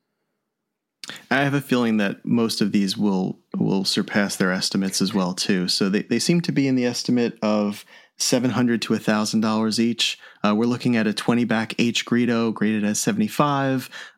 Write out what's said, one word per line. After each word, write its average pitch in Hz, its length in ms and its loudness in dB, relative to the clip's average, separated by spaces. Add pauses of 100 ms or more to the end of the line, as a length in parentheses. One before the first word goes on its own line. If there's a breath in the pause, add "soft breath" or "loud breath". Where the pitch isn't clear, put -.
(1300 loud breath)
I 135 140 2
have 139 100 0
a 143 60 0
feeling 120 380 2
that 98 260 -2
most 113 360 0
of 104 120 0
these 101 240 2
will, 95 420 0 (180)
will 101 280 0
surpass 101 500 -2
their 95 160 0
estimates 95 500 -2
as 95 140 -2
well, 92 200 0
too. 92 340 0
So 101 200 0
they, 98 140 0
they 117 160 -2
seem 170 220 2
to 165 120 -2
be 139 140 2
in 131 80 2
the 123 120 0
estimate 120 560 0
of 104 420 0 (340 loud breath)
seven 127 320 0
hundred 117 320 2
to 113 120 -2
a 104 40 2
thousand 107 420 0
dollars 110 380 0
each. 117 400 0 (240 loud breath)
Uh, 104 140 2
we're 113 80 2
looking 120 320 0
at 110 100 2
a 104 80 0
twenty 120 300 0
back 110 340 -2
H 117 280 0
Greedo 117 460 0
graded 107 300 0
at 104 140 0
seventy-five, 135 920 0 (300 loud breath)